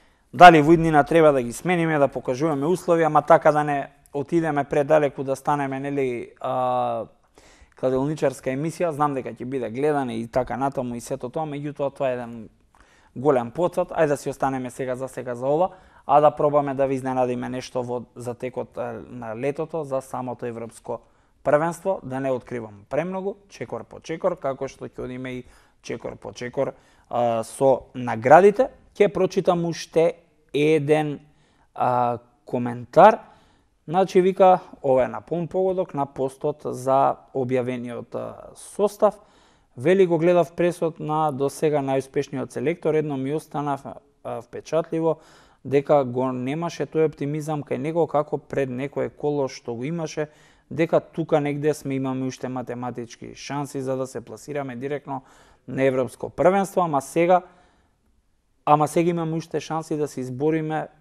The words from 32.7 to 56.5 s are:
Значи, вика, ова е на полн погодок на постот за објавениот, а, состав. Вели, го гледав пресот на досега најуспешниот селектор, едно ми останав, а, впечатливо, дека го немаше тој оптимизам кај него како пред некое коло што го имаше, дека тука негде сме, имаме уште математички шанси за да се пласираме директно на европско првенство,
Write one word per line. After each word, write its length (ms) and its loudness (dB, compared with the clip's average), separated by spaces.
Значи, 340 2
вика, 380 6
ова 240 4
е 40 0
на 140 -8
полн 260 -6
погодок 460 -2
на 120 -2
постот 580 -4
за 520 2
објавениот, 800 -4
а, 200 -8
состав. 640 -2
Вели, 280 4
го 120 2
гледав 360 2
пресот 460 -2
на 320 -2
досега 480 0
најуспешниот 720 -4
селектор, 420 -2
едно 240 0
ми 160 -4
останав, 500 -6
а, 180 -8
впечатливо, 760 -2
дека 400 2
го 260 -2
немаше 540 -6
тој 220 0
оптимизам 560 -4
кај 140 -4
него 300 0
како 300 -2
пред 320 -4
некое 400 -6
коло 400 -4
што 260 -10
го 80 -8
имаше, 460 -6
дека 280 2
тука 420 -2
негде 320 -2
сме, 220 -6
имаме 300 -4
уште 240 -8
математички 840 -10
шанси 460 -8
за 160 -4
да 100 -4
се 140 -10
пласираме 540 -10
директно 480 -8
на 160 -2
европско 460 0
првенство, 520 2